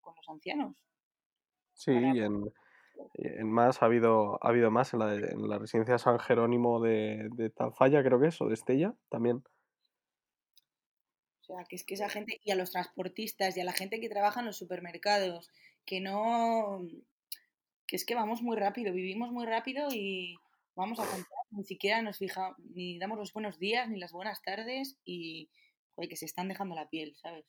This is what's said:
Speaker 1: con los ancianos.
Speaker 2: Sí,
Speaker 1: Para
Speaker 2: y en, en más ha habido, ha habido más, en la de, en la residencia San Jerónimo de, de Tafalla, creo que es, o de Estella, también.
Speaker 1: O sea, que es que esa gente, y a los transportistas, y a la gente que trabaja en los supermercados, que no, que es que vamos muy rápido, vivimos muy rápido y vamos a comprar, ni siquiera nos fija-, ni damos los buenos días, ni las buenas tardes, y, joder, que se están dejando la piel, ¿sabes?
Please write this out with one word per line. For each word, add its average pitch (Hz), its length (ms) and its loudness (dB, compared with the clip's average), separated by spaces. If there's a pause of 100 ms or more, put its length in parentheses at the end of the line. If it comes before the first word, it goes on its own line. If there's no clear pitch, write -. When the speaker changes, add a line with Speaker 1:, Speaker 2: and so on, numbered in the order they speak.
Speaker 1:
con 165 160 -20
los 160 120 -20
ancianos. 180 460 -6 (1000)
Speaker 2:
Sí, - 200 0
Speaker 1:
Para 127 220 4
Speaker 2:
y 120 60 2
en, 104 220 -2 (680)
en - 380 -6
más 120 300 6
ha 120 40 8
habido, 113 580 6
ha - 40 4
habido 117 240 6
más, 120 220 2
en 120 40 2
la 110 80 2
de, 104 240 -2
en 107 180 -4
la 104 120 -2
residencia 113 380 2
San 120 200 6
Jerónimo 120 600 4
de, 110 560 0
de 113 140 -2
Tafalla, 135 520 4
creo 127 180 6
que 143 60 6
es, 165 140 0
o 123 80 0
de 110 60 2
Estella, 147 420 0 (140)
también. 120 340 0 (2000)
Speaker 1:
O - 40 -20 (100)
sea, 180 120 -12
que 180 100 -14
es 175 80 -12
que - 100 -8
esa 202 160 -4
gente, 214 340 -8
y 208 60 -2
a 190 60 2
los 185 160 -2
transportistas, 185 840 -4
y 185 40 -4
a 180 40 -2
la 180 80 -4
gente 196 280 -4
que 226 100 -6
trabaja 208 300 2
en 240 60 -4
los 208 120 -8
supermercados, 175 920 -2 (360)
que 190 140 -4
no, 214 800 0 (1080)
que - 100 -6
es - 80 -2
que 233 100 -2
vamos 226 280 -2
muy 233 140 0
rápido, 202 360 0
vivimos 190 400 -4
muy 240 140 -4
rápido 254 440 -2
y 190 460 -6 (400)
vamos 214 220 -4
a 220 60 -2
comprar, 190 200 -6 (260)
ni 202 140 -10
siquiera 202 380 0
nos 208 160 -6
fija-, 185 360 -6 (200)
ni 180 240 -8
damos 208 200 -6
los 202 140 -10
buenos 208 260 -8
días, 226 300 -2
ni 220 100 -4
las 175 140 -12
buenas 190 300 -10
tardes, 254 640 -6
y, 165 440 -10 (460)
joder, 170 160 -10
que 170 60 -12
se 160 100 -10
están 180 220 -6
dejando 190 260 -6
la 151 160 -10
piel, 156 260 -8
¿sabes? 160 320 -16